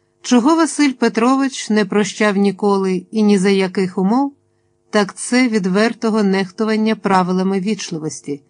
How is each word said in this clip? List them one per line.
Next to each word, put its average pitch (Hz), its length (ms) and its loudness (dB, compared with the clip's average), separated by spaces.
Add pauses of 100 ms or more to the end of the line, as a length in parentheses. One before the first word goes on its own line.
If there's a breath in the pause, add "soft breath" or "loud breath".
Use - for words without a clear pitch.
(220)
Чого 247 340 4
Василь 294 360 0
Петрович 254 760 -2
не 214 160 2
прощав 208 520 0
ніколи 190 760 0
і 214 120 0
ні 208 140 4
за 190 120 2
яких 190 480 0
умов, 240 360 0 (560)
так 208 260 0
це 254 320 0
відвертого 214 760 0
нехтування 214 720 0
правилами 190 640 0
вічливості, 156 920 -8